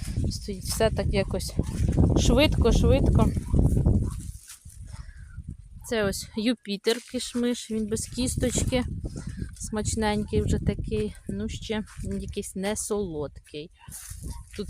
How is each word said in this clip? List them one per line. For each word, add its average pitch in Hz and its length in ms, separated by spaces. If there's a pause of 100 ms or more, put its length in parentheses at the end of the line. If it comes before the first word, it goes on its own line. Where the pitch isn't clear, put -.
(300)
стоїть. 185 340
Все 220 260
так 240 160
якось - 480 (640)
швидко, 240 520
швидко. - 580 (2500)
Це 220 160
ось - 320
Юпітер 220 600 (160)
кишмиш, 240 580
він 220 160
без 220 140
кісточки, - 840 (720)
смачненький 208 840
вже - 160
такий, - 560 (140)
ну 202 200
ще 214 360 (200)
він 196 180
якийсь 196 340
не 202 200
солодкий. 160 920 (840)
Тут 202 140